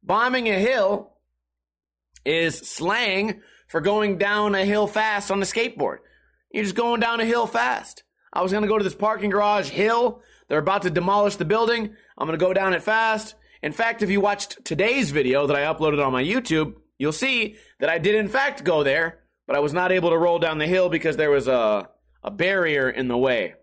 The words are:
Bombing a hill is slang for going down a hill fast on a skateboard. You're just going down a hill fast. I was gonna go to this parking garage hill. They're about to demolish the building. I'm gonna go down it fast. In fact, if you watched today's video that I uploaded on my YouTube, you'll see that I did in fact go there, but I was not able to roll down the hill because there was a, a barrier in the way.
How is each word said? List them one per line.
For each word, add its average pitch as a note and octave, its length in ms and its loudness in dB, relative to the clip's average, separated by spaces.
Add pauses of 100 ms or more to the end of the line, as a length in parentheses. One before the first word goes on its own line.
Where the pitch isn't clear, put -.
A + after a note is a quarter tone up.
Bombing B3 460 0
a G3 120 0
hill G#3 540 0 (1120)
is D#3+ 320 0
slang G3+ 840 -4 (260)
for E3 140 -4
going G3+ 360 0
down G#3 380 0
a F#3+ 80 2
hill G#3 240 2
fast G#3+ 420 -2
on G3 120 0
a F#3+ 40 -2
skateboard. D#3 520 -4 (540)
You're G#3+ 120 -4
just F#3+ 120 -4
going A#3 260 0
down A#3 180 -2
a A3+ 60 0
hill A#3 220 0
fast. - 560 -4 (280)
I F3 120 -2
was F#3 100 0
gonna G#3 140 0
go G#3+ 100 2
to G#3 60 0
this F#3+ 120 -4
parking G#3 340 -2
garage G3+ 400 0
hill. A3+ 520 0 (260)
They're D3 100 0
about F#3+ 260 0
to F3+ 60 0
demolish G3 460 2
the F3+ 80 -4
building. A3 520 0 (220)
I'm D3+ 100 -4
gonna D#3+ 100 -4
go F#3 160 2
down F#3+ 200 2
it E3+ 100 -2
fast. A3 520 0 (260)
In D3+ 120 -6
fact, A3+ 300 -2
if F#3 60 -2
you G3+ 120 2
watched G3+ 420 -2
today's G#3 480 0
video C#3 360 2
that C#3+ 80 2
I D3 180 0
uploaded D3+ 320 0
on C3+ 80 0
my B2+ 100 0
YouTube, D#3+ 520 -2 (240)
you'll C#3+ 120 0
see A#3 440 -2 (240)
that D3 100 0
I E3 100 0
did G3 160 2
in G#3+ 120 0
fact C#4 360 -2
go D#3 200 2
there, D3+ 360 0 (260)
but C#3 100 -2
I C#3+ 40 2
was D3 120 0
not F3+ 200 0
able F3 180 2
to E3 80 2
roll E3+ 220 2
down D#3 180 0
the D3+ 80 -2
hill F3+ 240 2
because D#3 260 -2
there D3 140 2
was C#3 180 4
a, A2 400 2 (360)
a - 80 -8
barrier D#3+ 580 0
in B2+ 180 -4
the A#2+ 100 0
way. A#2+ 460 0